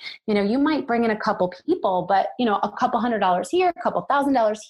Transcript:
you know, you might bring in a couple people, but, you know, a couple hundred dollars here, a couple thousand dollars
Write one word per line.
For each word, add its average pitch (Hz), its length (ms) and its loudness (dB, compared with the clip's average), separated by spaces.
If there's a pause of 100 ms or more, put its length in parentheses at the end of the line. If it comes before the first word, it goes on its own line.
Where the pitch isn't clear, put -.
(280)
you 214 60 2
know, 202 80 2
you 214 160 0
might 294 280 0
bring 233 160 0
in 226 80 2
a 214 80 -2
couple 190 340 -2 (140)
people, 190 420 0
but, 196 200 2 (100)
you 247 80 2
know, 208 160 0
a 208 80 0
couple 233 300 -2
hundred 226 180 -2
dollars 190 320 0
here, 359 260 2
a - 60 -10
couple 180 200 -2
thousand 277 320 0
dollars 214 360 0